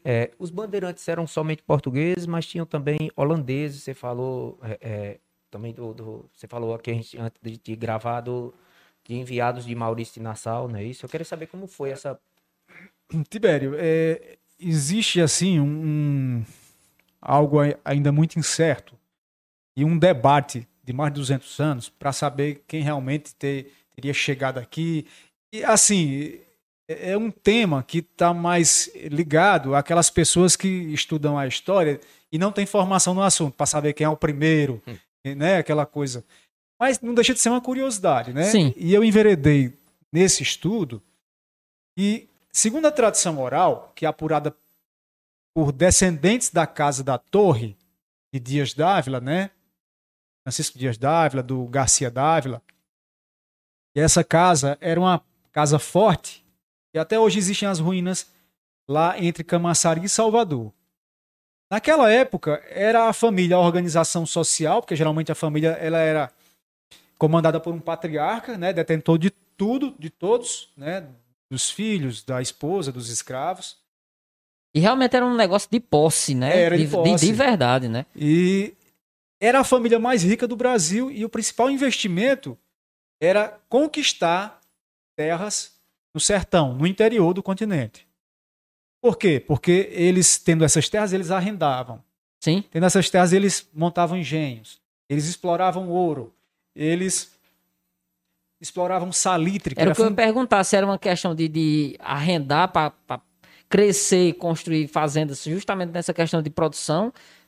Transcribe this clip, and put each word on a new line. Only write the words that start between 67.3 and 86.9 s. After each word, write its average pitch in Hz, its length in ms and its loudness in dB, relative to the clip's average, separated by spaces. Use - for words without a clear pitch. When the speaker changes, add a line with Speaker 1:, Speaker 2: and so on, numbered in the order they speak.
Speaker 2:
por 170 140 -6
um 170 60 -10
patriarca, 165 760 -4
né, 180 160 -2
detentor 165 460 2
de 170 120 0
tudo, 247 680 -4
de 156 100 -14
todos, 226 680 -4
né, 156 300 -10
dos 131 180 -4
filhos, 180 540 -4
da 127 180 -6
esposa, 147 500 -6
dos 120 200 -10
escravos. 151 640 -8
Speaker 3:
E 151 60 2
realmente 247 340 4
era 247 120 2
um 247 100 0
negócio 202 340 0
de 240 100 0
posse, 151 540 2
né? 131 240 2
Speaker 2:
Era 170 200 4
de 160 60 2
Speaker 3:
De, 147 60 -4
de, 147 60 -2
Speaker 2:
posse. 170 300 4
Speaker 3:
de 214 60 2
verdade, 139 560 2
né? 113 180 -4
Speaker 2:
E 180 560 2
era 247 200 4
a 254 40 4
família 233 340 4
mais 240 240 0
rica 226 240 2
do 233 100 -6
Brasil 233 540 0
e 220 140 -6
o 226 40 -4
principal 233 420 -2
investimento 254 880 -2
era 208 380 2
conquistar 214 920 -2
terras 170 560 -6
no 156 60 -6
sertão, 175 540 2
no 143 120 0
interior 202 480 2